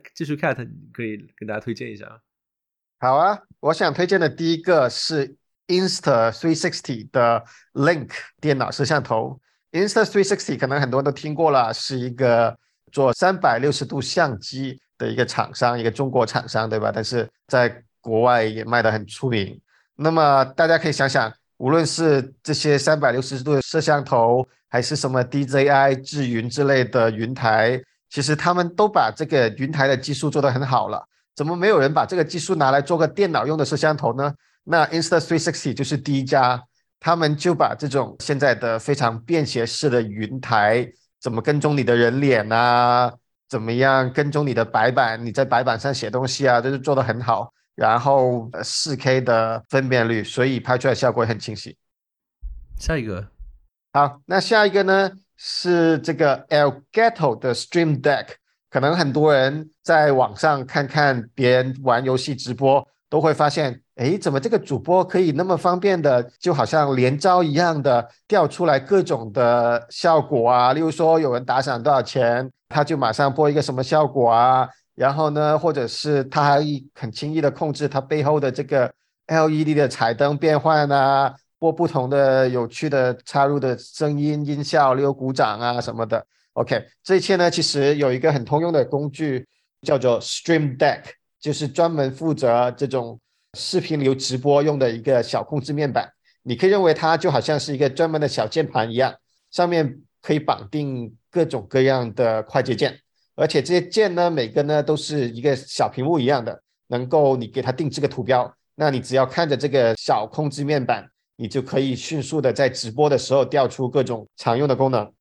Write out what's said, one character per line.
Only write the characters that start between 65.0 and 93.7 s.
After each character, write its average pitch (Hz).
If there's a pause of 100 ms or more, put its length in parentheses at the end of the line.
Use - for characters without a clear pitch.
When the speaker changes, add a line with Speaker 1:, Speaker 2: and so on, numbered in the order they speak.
Speaker 2:
可 185
以 175
那 147
么 185
方 180
便 185
的， 131 (160)
就 175
好 139
像 143
连 127
招 180
一 151
样 160
的 123 (180)
调 180
出 170
来 143
各 185
种 117
的 120
效 165
果 135
啊？ 123
例 151
如 160
说 160
有 147
人 127
打 131
赏 127
多 147
少 131
钱， 123 (160)
他 147
就 151
马 120
上 139
播 151
一 147
个 143
什 143
么 131
效 156
果 131
啊？ 127 (280)
然 131
后 151
呢， 151
或 160
者 135
是 147
他 147
还 143 (320)
很 113
轻 147
易 156
的 143
控 147
制 147
他 139
背 151
后 151
的 135
这 143
个 127 (360)
L 160
E 156
D 151
的 143
彩 117
灯 143
变 151
换 151
啊， 135 (260)
播 165
不 160
同 127
的 135
有 120
趣 151
的 127 (100)
插 143
入 143
的 127
声 147
音、 147
音 143
效， 143
例 139
如 139
鼓 131
掌 117
啊 120
什 113
么 113
的。 110 (280)
OK， 117 (180)
这 190
一 185
切 185
呢， 175
其 165
实 143
有 139
一 127
个 156
很 131
通 147
用 170
的 143
工 143
具， 135 (340)
叫 147
做 123
Stream 151
Deck， 135 (380)
就 151
是 151
专 170
门 139
负 160
责 123
这 143
种 117 (360)
视 -